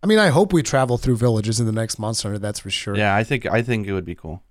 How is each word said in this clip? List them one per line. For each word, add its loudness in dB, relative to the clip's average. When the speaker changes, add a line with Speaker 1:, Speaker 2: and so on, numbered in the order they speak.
Speaker 1:
I -2
mean, 6
I 6
hope 4
we 4
travel 0
through 0
villages 0
in 0
the 0
next -4
Monster -4
Hunter, -6
that's -6
for -12
sure. -6
Speaker 2:
Yeah, 2
I 2
think, -2
I 0
think -4
it -4
would -4
be -8
cool. -14